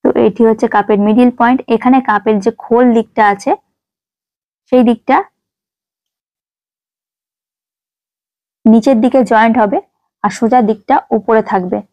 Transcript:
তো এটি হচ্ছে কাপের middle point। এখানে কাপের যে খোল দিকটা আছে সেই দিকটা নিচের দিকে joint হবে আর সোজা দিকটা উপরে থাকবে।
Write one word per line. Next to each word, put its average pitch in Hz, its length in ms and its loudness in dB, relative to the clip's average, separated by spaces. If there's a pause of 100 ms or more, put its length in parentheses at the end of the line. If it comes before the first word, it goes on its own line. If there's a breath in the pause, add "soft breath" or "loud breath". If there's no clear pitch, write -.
তো 262 60 0 (180)
এটি 214 220 -2
হচ্ছে 220 260 -2
কাপের 208 320 0
middle 240 320 2
point। 247 200 0 (160)
এখানে 247 240 0 (100)
কাপের 214 360 -2
যে 233 60 0 (120)
খোল 240 220 0 (120)
দিকটা 226 260 -4 (100)
আছে 196 180 -6 (1160)
সেই 254 200 2
দিকটা 240 280 -2 (3500)
নিচের 226 400 2
দিকে 262 140 0 (120)
joint 226 320 2
হবে 214 160 -2 (460)
আর 202 140 -2
সোজা 240 300 0
দিকটা 220 260 -4 (220)
উপরে 220 340 0
থাকবে। 190 280 -4 (140)